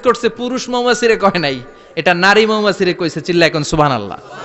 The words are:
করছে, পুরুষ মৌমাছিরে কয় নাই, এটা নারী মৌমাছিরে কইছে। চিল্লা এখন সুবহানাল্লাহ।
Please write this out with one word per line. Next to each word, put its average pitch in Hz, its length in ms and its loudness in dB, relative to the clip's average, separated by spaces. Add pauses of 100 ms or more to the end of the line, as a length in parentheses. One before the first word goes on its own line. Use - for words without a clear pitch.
করছে, 240 280 0
পুরুষ 247 400 -4
মৌমাছিরে 240 480 0
কয় 185 240 0
নাই, 139 160 -2 (400)
এটা 170 180 2
নারী 196 320 4
মৌমাছিরে 208 480 0
কইছে। 165 260 -4
চিল্লা 170 260 2
এখন 151 180 -2
সুবহানাল্লাহ। 135 540 0 (260)